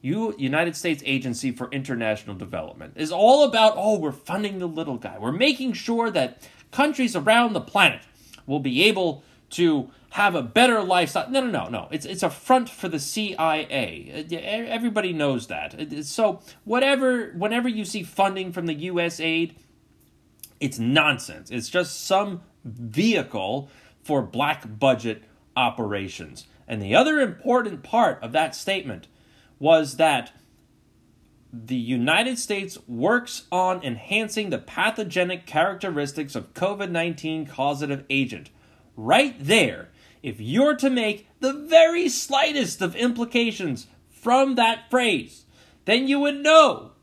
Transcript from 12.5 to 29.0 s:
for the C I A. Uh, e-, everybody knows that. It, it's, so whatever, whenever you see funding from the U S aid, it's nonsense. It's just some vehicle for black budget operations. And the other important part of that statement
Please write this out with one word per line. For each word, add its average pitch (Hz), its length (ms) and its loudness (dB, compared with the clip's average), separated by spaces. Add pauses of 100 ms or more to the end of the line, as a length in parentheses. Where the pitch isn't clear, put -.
for - 200 -8
the 156 120 -4
C 208 360 -6
I 156 320 0
A. 110 640 -6
Uh, 170 40 -4
e-, - 20 -6
everybody 214 760 -4
knows 139 360 -2
that. 76 260 -10
It, 151 180 -10
it's, 147 160 -8
so 214 320 0 (220)
whatever, 254 720 0
whenever 226 360 -2
you 214 160 -4
see 185 200 -8
funding 190 480 -2
from 170 140 -6
the 160 80 -2
U 175 260 -4
S 170 180 -2
aid, 165 380 -2 (1040)
it's 139 180 -4
nonsense. 131 720 0
It's 120 180 -8
just 175 380 -2
some 196 360 0 (220)
vehicle 120 1080 -2 (340)
for 143 180 0
black 117 560 -4
budget 117 460 2 (320)
operations. 101 880 -4 (220)
And 107 120 -6
the 98 140 -2
other 294 240 6
important 220 640 0
part 214 400 2
of 113 100 -10
that 160 220 0
statement 139 540 -6 (500)